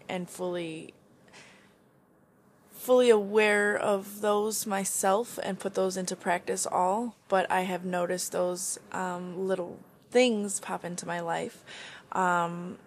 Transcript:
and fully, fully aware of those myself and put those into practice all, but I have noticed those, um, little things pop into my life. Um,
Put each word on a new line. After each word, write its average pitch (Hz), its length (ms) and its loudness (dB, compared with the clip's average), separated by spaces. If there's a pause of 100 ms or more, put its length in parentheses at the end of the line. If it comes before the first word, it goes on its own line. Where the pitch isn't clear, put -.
and 180 200 -6
fully, 175 640 -6 (1800)
fully 254 380 6
aware 208 640 4
of 202 440 -2
those 208 460 0
myself 196 760 0
and 190 180 -4
put 196 140 -6
those 190 220 0
into 185 200 -4
practice 185 500 -2
all, 202 480 0 (140)
but 185 220 4
I 185 120 2
have 185 220 -4
noticed 180 480 -2
those, 180 460 -2 (120)
um, 180 560 -6
little 185 320 -4 (320)
things 214 500 2
pop 180 260 -8
into 175 200 -8
my 170 140 -4
life. 165 420 -4 (500)
Um, 175 760 0